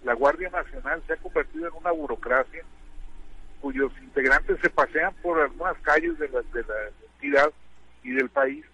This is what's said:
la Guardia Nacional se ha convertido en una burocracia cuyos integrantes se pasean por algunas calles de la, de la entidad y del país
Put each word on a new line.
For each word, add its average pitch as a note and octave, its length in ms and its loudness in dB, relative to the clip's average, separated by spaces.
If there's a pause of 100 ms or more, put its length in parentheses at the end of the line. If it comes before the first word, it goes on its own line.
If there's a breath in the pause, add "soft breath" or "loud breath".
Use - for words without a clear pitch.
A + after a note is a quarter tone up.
la A#2+ 120 2
Guardia D3+ 340 4
Nacional D#3+ 560 -4
se D#3 80 -2
ha D#3+ 40 -2
convertido E3 500 -2
en E3 80 -8
una F3 160 -2
burocracia C3 720 0 (960)
cuyos C3+ 300 0 (100)
integrantes C#3 600 2
se F3 100 2
pasean D#3 500 2
por E3 180 2
algunas D#3 420 0
calles D#3+ 360 2
de D3 120 -4
la, B2 120 0
de A#2 220 -6
la A2 120 -6 (380)
entidad C#3+ 380 4 (520)
y B2+ 80 -8
del B2+ 180 2
país C#3 440 2